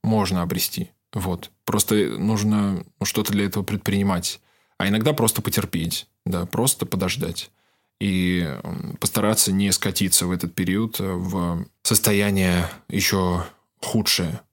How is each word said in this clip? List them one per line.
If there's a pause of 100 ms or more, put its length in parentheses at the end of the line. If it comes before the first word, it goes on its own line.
можно
обрести. (240)
Вот. (140)
Просто (220)
нужно (200)
что-то
для
этого
предпринимать. (380)
А
иногда
просто
потерпеть, (180)
да,
просто
подождать. (480)
И, (180)
м,
постараться
не
скатиться
в
этот
период,
э,
в (180)
состояние (180)
еще (360)
худшее (120)